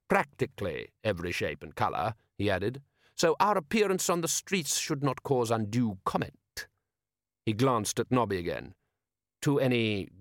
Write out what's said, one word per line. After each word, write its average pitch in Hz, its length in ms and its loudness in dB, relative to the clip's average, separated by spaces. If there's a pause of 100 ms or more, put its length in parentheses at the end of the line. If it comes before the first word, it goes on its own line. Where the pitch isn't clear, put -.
"Practically 101 840 -2 (100)
every 87 300 -2
shape 78 300 -4
and 80 120 -14
colour," 98 400 0 (240)
he 101 100 0
added. 101 340 -2 (340)
"So 165 240 2
our 208 180 2
appearance 190 500 0
on 175 120 0
the 165 80 -2
streets - 500 -2
should 143 240 -4
not 135 220 -2
cause 123 260 2
undue 110 540 0
comment." - 640 -6 (760)
He 113 80 0
glanced 117 460 2
at 117 120 -2
Nobby 110 280 2
again. 71 360 -6 (680)
"To 143 160 2
any 113 480 2 (140)